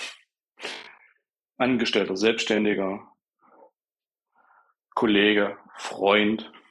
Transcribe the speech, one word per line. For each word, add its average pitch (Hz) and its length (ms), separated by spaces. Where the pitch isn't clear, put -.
Angestellter, 110 580
Selbstständiger, 104 920
Kollege, 104 640
Freund. 107 760